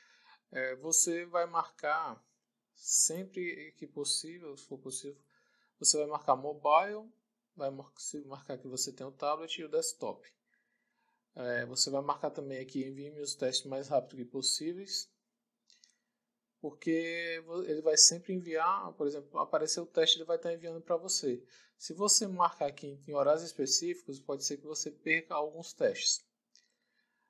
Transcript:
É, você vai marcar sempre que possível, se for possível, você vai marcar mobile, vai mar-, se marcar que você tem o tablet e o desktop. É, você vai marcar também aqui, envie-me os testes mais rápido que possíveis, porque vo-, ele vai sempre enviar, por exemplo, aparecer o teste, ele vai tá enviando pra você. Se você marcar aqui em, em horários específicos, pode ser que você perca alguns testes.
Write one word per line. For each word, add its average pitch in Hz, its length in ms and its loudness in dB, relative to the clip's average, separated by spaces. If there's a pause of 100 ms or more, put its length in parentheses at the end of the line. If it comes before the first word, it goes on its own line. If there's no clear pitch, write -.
(520)
É, 131 240 -4
você 170 500 2
vai 175 220 0
marcar 156 760 -2 (500)
sempre 175 1000 -2
que 151 140 -14
possível, 147 680 -6
se - 120 -20
for 135 100 -12
possível, 135 420 -12 (600)
você 151 180 6
vai 147 80 2
marcar 147 300 2
mobile, 151 760 2 (440)
vai 139 160 -4
mar-, 135 260 -14
se - 240 -10
marcar 135 360 -10
que 131 100 -14
você 127 260 -4
tem 135 120 -12
o 139 60 -10
tablet 151 480 -4
e 160 60 -10
o 151 40 -14
desktop. - 560 -2 (1080)
É, 120 300 -2
você 127 240 0
vai 139 120 0
marcar 143 280 0
também 139 320 -8
aqui, 131 240 -4
envie-me 143 340 -12
os 143 160 -6
testes 127 300 0
mais 135 240 -6
rápido 139 260 0
que 127 80 -8
possíveis, 160 880 -4 (1500)
porque 165 840 -2
vo-, 170 180 -6
ele 156 180 -2
vai 156 160 4
sempre 175 360 8
enviar, 175 600 0
por 147 140 -2
exemplo, 143 320 -4
aparecer 156 420 2
o 170 40 -6
teste, 165 320 6
ele 160 80 -10
vai 170 120 0
tá 170 160 -2
enviando 165 260 -8
pra 170 160 0
você. 151 480 0 (340)
Se - 160 -12
você 202 340 4
marcar 175 400 2
aqui 143 200 -8
em, 139 200 -12
em 151 60 -8
horários 147 300 4
específicos, 160 760 -2
pode - 260 -6
ser 143 120 -2
que 143 80 -18
você 151 260 -6
perca 160 440 -2
alguns 156 380 -6
testes. - 500 0 (1080)